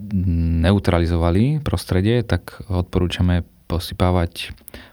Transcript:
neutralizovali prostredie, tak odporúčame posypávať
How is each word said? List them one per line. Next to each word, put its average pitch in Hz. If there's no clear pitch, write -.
neutralizovali 87
prostredie, 107
tak -
odporúčame 90
posypávať 90